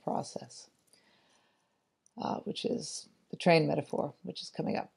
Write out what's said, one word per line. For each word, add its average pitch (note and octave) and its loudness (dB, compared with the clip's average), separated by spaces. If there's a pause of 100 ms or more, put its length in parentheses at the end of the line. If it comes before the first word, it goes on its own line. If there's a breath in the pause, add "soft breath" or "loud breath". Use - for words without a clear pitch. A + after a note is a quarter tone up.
process, - -6 (1500)
uh, C2 -2
which - -4
is - -4 (220)
the - -10
train E3 8
metaphor, D3 -2 (100)
which F3+ -8
is - -10
coming - -2
up. - -6